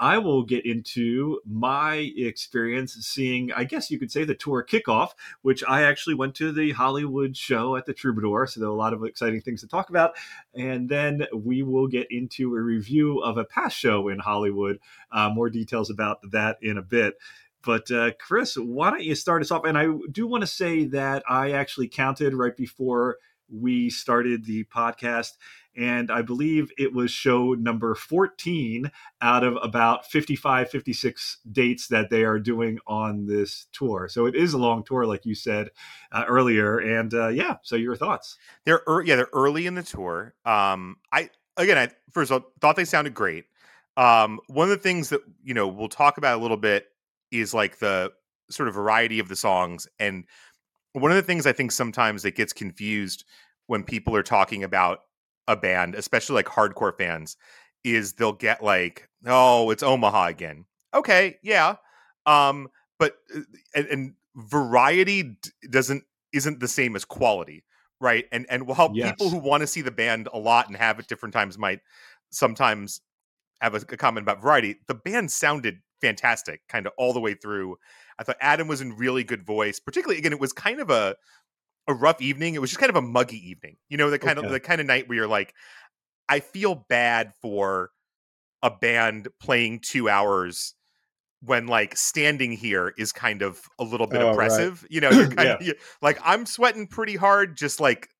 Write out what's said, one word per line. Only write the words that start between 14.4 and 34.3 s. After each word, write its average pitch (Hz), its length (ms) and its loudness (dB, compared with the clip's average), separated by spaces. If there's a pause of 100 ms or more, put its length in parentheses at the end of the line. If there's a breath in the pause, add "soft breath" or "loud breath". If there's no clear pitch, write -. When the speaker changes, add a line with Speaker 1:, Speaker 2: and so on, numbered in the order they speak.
Speaker 1:
Uh, 107 200 2
more 117 180 0
details 113 400 -4
about 104 300 -4 (140)
that 110 280 0
in 107 160 -4
a 98 60 -6
bit. 104 320 2 (500 loud breath)
But, 113 260 -2
uh, 120 200 2 (100)
Chris, 240 360 -2
why 131 340 0
don't 302 140 -6
you 156 100 -2
start 165 260 0
us 143 100 -4
off? 165 140 0
And 151 140 2
I 156 80 4 (240)
do 214 160 -4
wanna 226 200 -2
say 170 420 0
that 139 380 -2
I 131 260 0
actually 139 360 -4
counted 135 460 -2
right 123 200 0
before 123 640 -2 (380 soft breath)
we 120 360 0
started 120 560 0
the 110 180 -4
podcast, 117 680 -4 (440 loud breath)
and 120 340 -2
I 117 120 0
believe 147 560 0
it 131 160 0
was 123 160 0
show 123 420 2
number 117 420 -2
fourteen 151 960 -2 (300 loud breath)
out 120 240 4
of 123 160 2
about 117 500 2
fifty-five, 135 600 0
fifty-six - 640 -6 (140)
dates 123 380 0
that 110 200 0
they 113 160 2
are 110 140 2
doing 113 480 -2
on 107 400 -4
this 104 440 -2
tour. 98 380 -4
So 117 160 0
it 127 100 0